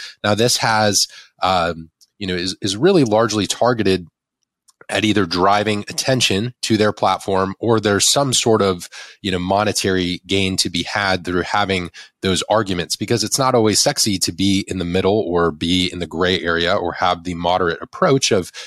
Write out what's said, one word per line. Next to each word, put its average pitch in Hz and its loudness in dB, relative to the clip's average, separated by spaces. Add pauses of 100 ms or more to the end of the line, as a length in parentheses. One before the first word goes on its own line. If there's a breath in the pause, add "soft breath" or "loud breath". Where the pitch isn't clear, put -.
(220 loud breath)
Now, 104 2
this 120 2
has, 110 0 (340 loud breath)
um, 85 0 (280)
you 101 -6
know, 90 -2
is, 90 -4
is 98 -4
really 170 4
largely 107 2
targeted 98 0 (840)
at 101 -2
either 104 2
driving 101 2
attention 120 -2
to - 0
their 104 2
platform 95 0
or 110 2
there's 101 2
some 143 2
sort 110 4
of, 95 0 (360 loud breath)
you 101 -4
know, 90 -2
monetary 92 0
gain 95 -2
to - 0
be 87 -4
had 92 -2
through 90 -2
having 95 -2 (300 loud breath)
those 92 0
arguments, 95 0
because 110 -2
it's - -4
not 131 2
always 107 4
sexy 110 0
to - -2
be 95 0
in 92 -6
the 92 -4
middle 95 2
or 85 0
be 85 0
in 90 -10
the 85 -6
gray 87 0
area 85 0
or 87 -4
have 90 -2
the 90 -6
moderate 87 0
approach - 0
of 95 0 (140 loud breath)